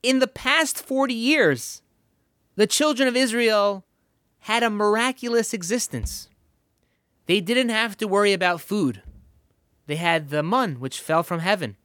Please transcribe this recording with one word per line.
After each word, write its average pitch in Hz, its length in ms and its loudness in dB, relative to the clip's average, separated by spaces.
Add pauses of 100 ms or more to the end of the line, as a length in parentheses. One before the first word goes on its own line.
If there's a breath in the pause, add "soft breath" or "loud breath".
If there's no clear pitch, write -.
In 262 160 2
the 254 80 4
past 285 560 -2
forty 262 320 0
years, 226 680 0 (760)
the 214 100 4
children 277 400 2
of 247 100 0
Israel 214 680 2 (560)
had 233 220 0
a 233 80 2
miraculous 226 800 0
existence. 180 760 -6 (960)
They 185 160 2
didn't 240 260 0
have 220 300 -2
to 214 100 -4
worry 202 240 4
about 175 300 0
food. 160 400 -2 (840)
They 147 100 -6
had 165 340 -2
the 147 120 0
mun, 180 380 -2
which 135 200 -8
fell 160 220 0
from 170 180 -4
heaven. 170 440 -2